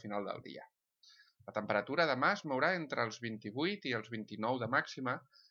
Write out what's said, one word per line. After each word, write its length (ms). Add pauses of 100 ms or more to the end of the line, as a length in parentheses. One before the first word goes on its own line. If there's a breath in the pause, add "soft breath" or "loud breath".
final 260
del 160
dia. 220 (800 soft breath)
La 80
temperatura 500
demà 300
es 100
mourà 300
entre 320
els 160
vint-i-vuit 640
i 100
els 160
vint-i-nou 460
de 120
màxima 460 (320 soft breath)